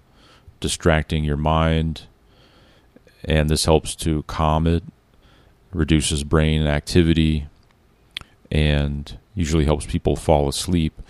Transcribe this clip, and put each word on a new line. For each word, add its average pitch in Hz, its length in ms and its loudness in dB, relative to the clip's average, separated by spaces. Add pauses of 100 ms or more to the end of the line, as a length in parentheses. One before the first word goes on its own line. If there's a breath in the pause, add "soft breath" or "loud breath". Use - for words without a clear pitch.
(600 soft breath)
distracting 78 640 -2
your 73 140 -2
mind, 80 680 0 (1200 soft breath)
and 76 260 0
this 76 160 0
helps - 300 2
to 78 280 -2
calm 78 420 0
it, 82 180 0 (880 soft breath)
reduces 76 520 0
brain 78 420 2
activity, 78 840 2 (1040 soft breath)
and 73 680 0 (160)
usually 78 320 0
helps 76 200 0
people - 300 -2
fall 71 320 0
asleep. 82 640 -2